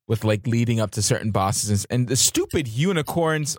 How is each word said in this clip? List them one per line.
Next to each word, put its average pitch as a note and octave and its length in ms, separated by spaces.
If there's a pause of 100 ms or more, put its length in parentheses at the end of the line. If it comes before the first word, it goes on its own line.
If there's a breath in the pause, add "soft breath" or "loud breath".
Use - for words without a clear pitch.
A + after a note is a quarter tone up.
with, A2 180
like, G#2+ 220
leading A#2 340
up G#2+ 120
to A2 100
certain A2 300
bosses G2+ 580
and, B2 120
and B2 60
the B2 80
stupid F#3+ 520
unicorns. D#3 920